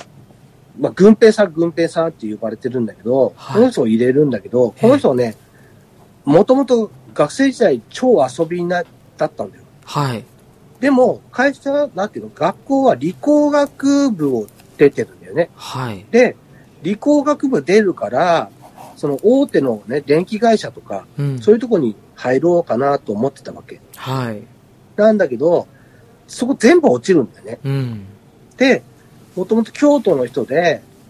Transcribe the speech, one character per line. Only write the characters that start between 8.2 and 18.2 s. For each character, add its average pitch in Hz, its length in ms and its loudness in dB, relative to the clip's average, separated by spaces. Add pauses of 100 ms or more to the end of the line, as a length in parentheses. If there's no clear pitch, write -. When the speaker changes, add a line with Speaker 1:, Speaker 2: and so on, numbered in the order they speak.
Speaker 1:
遊 160 200 -4
び 175 180 -6
な、 175 200 -4 (320)
だ 156 100 -4
っ 151 60 -8
た 110 120 -10
ん 98 60 -16
だ - 80 -20
よ。 - 60 -20 (200)
Speaker 2:
は 143 300 -6
い。 104 100 -10 (560)
Speaker 1:
で 269 100 0
も、 247 300 2 (100)
会 269 240 -2
社、 285 400 -4
な 185 120 -6
ん - 20 -8
て - 100 -12
い 104 40 -14
う 107 40 -14
の、 107 80 -16
学 170 300 -4
校 269 200 -2
は 220 100 4
理 139 260 -6
工 294 300 2
学 285 600 0
部 147 260 -2
を 107 100 -4 (320)
出 143 120 6
て 117 140 -6
る - 100 -20
ん - 60 -20
だ - 80 -20
よ - 60 -16
ね。 165 200 -2
Speaker 2:
は 127 380 -10
い。 98 180 -14
Speaker 1:
で、 233 260 2 (460)
理 196 140 -4
工 294 260 2
学 294 260 -2
部 220 140 -2
出 185 200 2
る 190 100 0
か - 160 -6
ら、 143 420 0 (460)